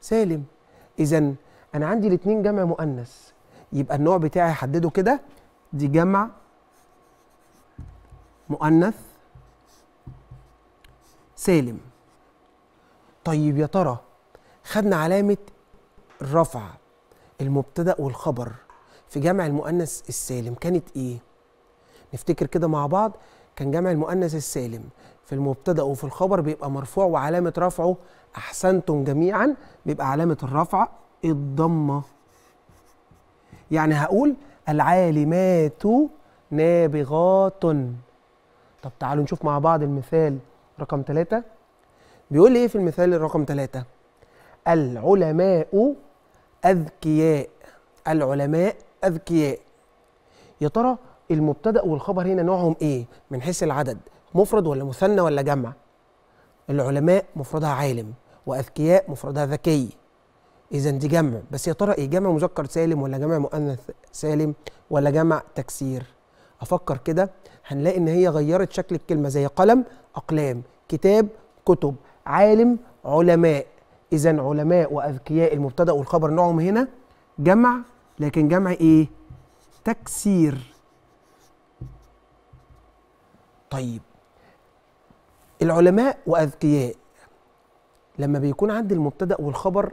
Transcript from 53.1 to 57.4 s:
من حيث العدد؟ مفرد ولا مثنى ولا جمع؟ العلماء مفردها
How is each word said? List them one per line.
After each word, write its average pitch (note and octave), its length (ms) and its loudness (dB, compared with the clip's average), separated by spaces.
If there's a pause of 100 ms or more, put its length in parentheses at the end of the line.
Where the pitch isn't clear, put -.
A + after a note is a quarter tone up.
من B2+ 100 -6
حيث E3+ 220 -6
العدد؟ C3+ 340 -4 (380)
مفرد G3+ 320 2
ولا C#3 160 -2
مثنى F#3 380 0
ولا D3 200 0
جمع؟ C3+ 320 -2 (960)
العلماء C#3+ 560 0 (100)
مفردها D3+ 340 -6